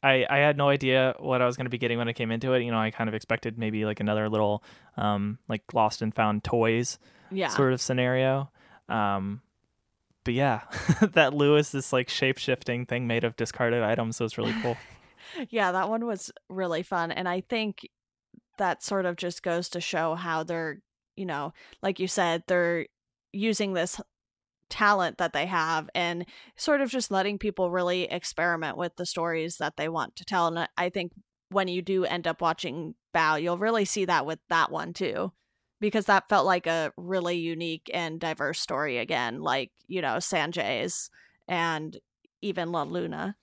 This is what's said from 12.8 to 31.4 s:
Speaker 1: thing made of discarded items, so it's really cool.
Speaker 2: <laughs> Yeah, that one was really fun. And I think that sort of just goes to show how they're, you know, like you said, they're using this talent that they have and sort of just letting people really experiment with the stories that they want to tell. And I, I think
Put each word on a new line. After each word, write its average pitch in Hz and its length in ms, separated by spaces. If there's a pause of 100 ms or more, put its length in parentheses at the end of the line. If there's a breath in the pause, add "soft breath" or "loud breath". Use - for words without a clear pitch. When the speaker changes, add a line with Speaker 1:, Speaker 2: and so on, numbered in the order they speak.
Speaker 1:
thing 123 200
made 117 180
of 113 120
discarded 117 460
items, 113 340
so 120 80
it's 110 140
really 113 240
cool. 120 200
Speaker 2:
<laughs> - 40 (640 loud breath)
Yeah, 202 220
that 190 160
one 226 180
was 208 260 (160)
really 180 340
fun. 170 300
And 185 160
I 180 140
think 220 460 (680)
that 180 240
sort 190 240
of 175 100
just 180 280
goes 175 260
to 175 100
show 165 360
how 165 260
they're, 160 380 (340)
you 202 100
know, 156 280 (300 loud breath)
like 190 180
you 185 80
said, 170 400
they're 170 380 (460)
using 202 420
this 175 260 (680)
talent 202 480
that 170 140
they 147 140
have 160 480
and 175 300 (320 loud breath)
sort 294 240
of 269 100
just 254 200
letting 196 280
people 185 320
really 180 340
experiment 165 720
with 175 200
the 180 100
stories 165 520
that 151 180
they 156 120
want 160 280
to - 80
tell. 175 220
And 165 140
I, 160 80 (100)
I 180 100
think 175 240 (380)